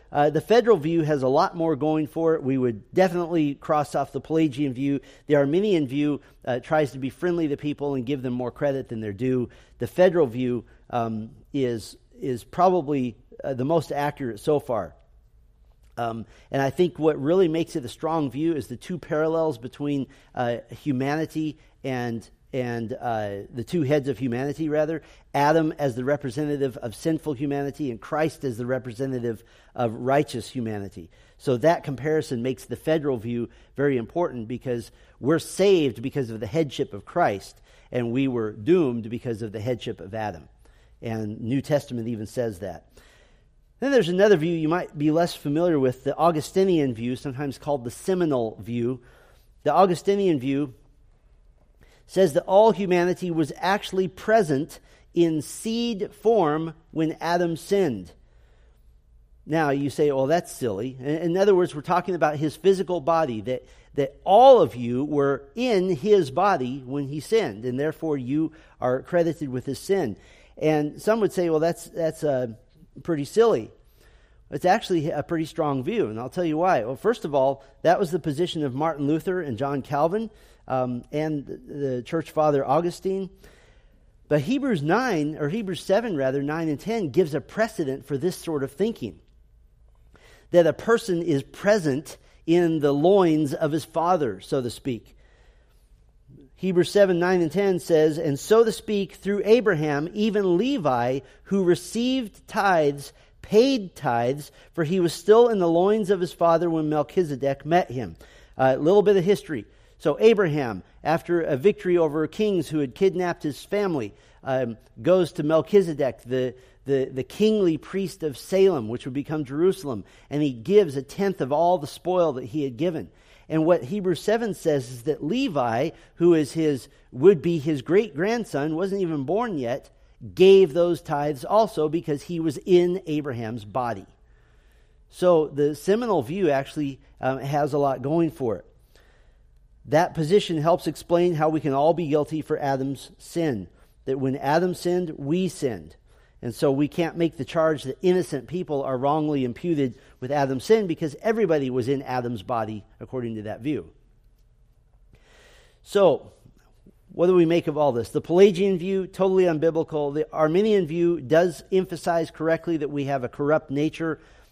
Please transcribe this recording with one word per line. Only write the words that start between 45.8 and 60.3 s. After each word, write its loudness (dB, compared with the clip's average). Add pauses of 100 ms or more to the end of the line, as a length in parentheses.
the -2
Augustinian 2
view, -4
sometimes -8
called -4
the -6
seminal -2
view. -4 (600)
The 2
Augustinian 4
view -4 (1300)
says 2
that 2
all 6
humanity 0
was 0
actually -2
present 0 (360)
in 2
seed -6
form 2 (180)
when -2
Adam 0
sinned. -2 (1300)
Now, 0
you 0
say, 2
"Well, 0
that's 0